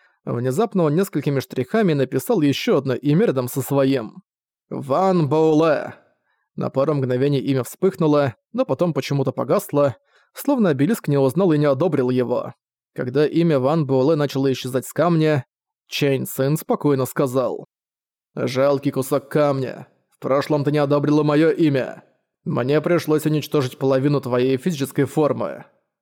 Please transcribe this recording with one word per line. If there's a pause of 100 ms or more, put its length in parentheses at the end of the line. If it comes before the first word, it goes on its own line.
(240)
Внезапно
он
несколькими
штрихами
написал
ещё
одно
имя
рядом
со
своим. (460)
"Ван
Боуле". (600)
На
пару
мгновений
имя
вспыхнуло, (180)
но
потом
почему-то
погасло, (360)
словно
обелиск
не
узнал
и
не
одобрил
его. (420)
Когда
имя
Ван
Буэлэ
начало
исчезать
с
камня, (420)
Чэнь
Цин
спокойно
сказал: (680)
"Жалкий
кусок
камня. (220)
В
прошлом
ты
не
одобрила
моё
имя. (420)
Мне
пришлось
уничтожить
половину
твоей
физической
формы. (360)